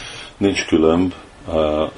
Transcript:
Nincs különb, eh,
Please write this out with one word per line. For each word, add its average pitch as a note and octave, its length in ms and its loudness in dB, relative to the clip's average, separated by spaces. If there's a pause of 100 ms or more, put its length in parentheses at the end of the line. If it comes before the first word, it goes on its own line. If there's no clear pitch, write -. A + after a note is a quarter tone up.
(380)
Nincs G2 280 0
különb, E2+ 480 2 (340)
eh, D#2 500 0